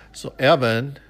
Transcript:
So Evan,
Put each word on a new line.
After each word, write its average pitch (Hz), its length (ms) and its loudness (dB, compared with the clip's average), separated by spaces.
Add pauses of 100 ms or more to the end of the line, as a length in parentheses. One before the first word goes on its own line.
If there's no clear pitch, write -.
(120)
So - 260 -14
Evan, 131 600 0 (120)